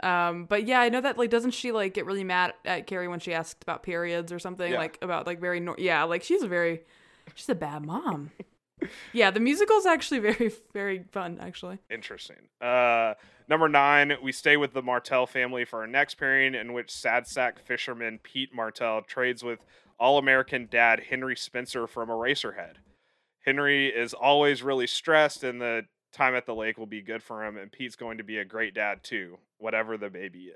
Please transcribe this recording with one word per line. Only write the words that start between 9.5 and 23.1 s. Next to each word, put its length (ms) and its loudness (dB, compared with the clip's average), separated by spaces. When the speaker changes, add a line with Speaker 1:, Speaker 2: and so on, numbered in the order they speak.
Speaker 1:
actually 320 2
very, 340 0
very 360 -4
fun, 300 -8
actually. 380 -12
Speaker 2:
Interesting. 480 -12
Uh, 540 4
number 180 4
nine, 460 6
we 80 -4
stay 280 4
with 160 0
the 80 -2
Martell 440 0
family 380 -4
for 160 -8
our 60 -8
next 300 -2
pairing, 380 2
in 200 -6
which 160 -6
sad 360 0
sack 380 -2
fisherman 580 -6
Pete 320 -8
Martell 460 -2
trades 420 -2
with 220 -8
All-American 720 4
dad 380 6
Henry 260 -4
Spencer 520 -6
from 240 -8
Eraserhead. 640 -4